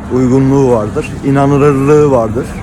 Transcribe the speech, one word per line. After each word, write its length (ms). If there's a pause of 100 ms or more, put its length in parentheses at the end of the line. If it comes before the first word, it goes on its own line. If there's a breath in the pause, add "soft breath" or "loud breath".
(140)
uygunluğu 580
vardır. 400 (140)
İnanılırlığı 840
vardır. 340 (180)